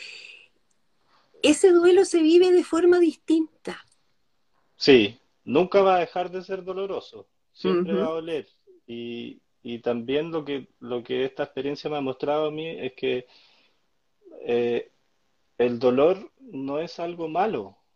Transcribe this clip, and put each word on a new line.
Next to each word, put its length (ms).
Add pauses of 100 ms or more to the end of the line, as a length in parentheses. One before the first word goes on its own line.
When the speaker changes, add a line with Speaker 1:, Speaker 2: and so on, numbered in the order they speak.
(1400)
Speaker 1:
ese 280
duelo 340
se 160
vive 300
de 120
forma 360
distinta. 800 (1000)
Speaker 2:
Sí, 420 (240)
nunca 380
va 160
a 20
dejar 320
de 100
ser 220
doloroso, 640 (240)
siempre 420
Speaker 1:
Ujú. 80
Speaker 2:
va 60
a 60
doler. 340 (400)
Y, 520 (240)
y 160
también 520
lo 140
que, 240 (100)
lo 240
que 220
esta 180
experiencia 460
me 80
ha 40
mostrado 460
a 40
mí 160
es 260
que, 340 (1160)
eh, 480 (680)
el 200
dolor 640
no 400
es 200
algo 280
malo, 500 (180)